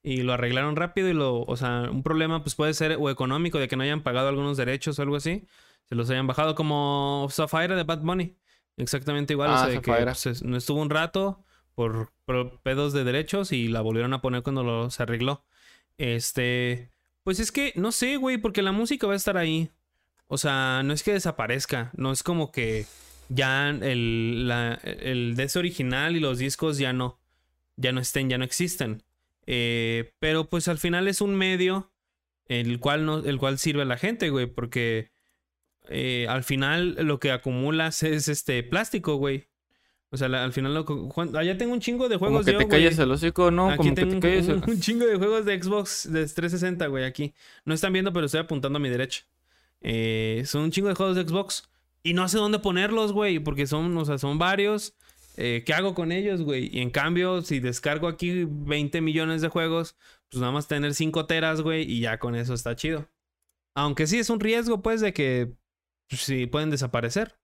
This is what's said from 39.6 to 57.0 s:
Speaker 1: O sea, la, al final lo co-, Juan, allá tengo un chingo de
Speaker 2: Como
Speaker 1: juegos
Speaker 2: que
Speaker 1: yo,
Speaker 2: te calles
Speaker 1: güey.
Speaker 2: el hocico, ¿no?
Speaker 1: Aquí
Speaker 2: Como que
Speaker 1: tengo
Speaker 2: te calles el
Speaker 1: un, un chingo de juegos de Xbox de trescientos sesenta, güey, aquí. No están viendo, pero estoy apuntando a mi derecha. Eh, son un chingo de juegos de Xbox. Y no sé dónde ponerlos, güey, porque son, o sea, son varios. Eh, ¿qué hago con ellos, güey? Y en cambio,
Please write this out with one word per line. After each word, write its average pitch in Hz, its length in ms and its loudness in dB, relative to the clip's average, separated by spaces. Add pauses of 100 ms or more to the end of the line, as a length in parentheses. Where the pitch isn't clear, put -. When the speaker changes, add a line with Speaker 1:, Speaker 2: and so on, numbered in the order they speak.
Speaker 1:
O 131 80 -8
sea, 131 100 0
la, 127 160 0
al 127 80 -2
final 139 220 0
lo 156 100 -2
co-, 135 240 -4
Juan, 160 280 -4
allá 175 200 0
tengo 240 160 -2
un 247 80 0
chingo 247 280 0
de 202 100 2
Speaker 2:
Como 196 120 2
Speaker 1:
juegos 214 160 6
Speaker 2:
que 202 60 8
Speaker 1:
yo, 202 60 6
Speaker 2:
te 214 100 4
calles 160 280 8
Speaker 1:
güey. 147 100 6
Speaker 2:
el 127 60 4
hocico, 165 380 4
¿no? 180 200 6
Speaker 1:
Aquí 147 80 2
Speaker 2:
Como 151 120 6
que - 120 2
Speaker 1:
tengo 185 120 4
Speaker 2:
te 185 60 2
calles 180 280 4
el - 80 4
Speaker 1:
un, 185 140 2
un 208 100 2
chingo 233 260 2
de 214 100 6
juegos 214 300 2
de 190 160 2
Xbox 196 500 -2
de 160 140 2
trescientos 165 260 -2
sesenta, 175 360 0
güey, 135 160 0
aquí. 139 280 -4 (320)
No 156 100 0
están 185 200 2
viendo, 190 180 2
pero 165 140 0
estoy 156 140 0
apuntando 143 360 -2
a 147 40 0
mi 135 100 0
derecha. 127 340 -2 (560)
Eh, 113 640 -2
son 147 180 -2
un 160 60 0
chingo 196 180 0
de 185 60 0
juegos 185 220 2
de 180 100 0
Xbox. 190 420 -4 (360)
Y 170 100 0
no 185 140 2
sé 190 80 0
dónde 208 220 2
ponerlos, 208 540 2
güey, 196 260 2
porque 143 280 -2
son, 165 300 0
o 156 80 0
sea, 147 140 -2
son 143 200 -2
varios. 202 560 0 (440)
Eh, 120 260 0
¿qué 160 80 0
hago 185 220 0
con 170 180 -2
ellos, 190 300 0
güey? 139 280 -2
Y 123 120 -4
en 123 80 -2
cambio, 175 500 0